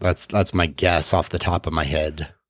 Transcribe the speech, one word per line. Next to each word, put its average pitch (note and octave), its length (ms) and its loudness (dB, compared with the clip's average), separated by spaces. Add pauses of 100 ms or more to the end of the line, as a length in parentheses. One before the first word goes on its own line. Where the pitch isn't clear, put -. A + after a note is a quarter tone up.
That's, F2+ 260 0
that's G2+ 280 0
my F2 120 4
guess E2 460 2
off E2+ 180 2
the F2 80 -4
top E2+ 280 -2
of D#2+ 60 -4
my D#2 120 0
head. D#2 440 -4 (220)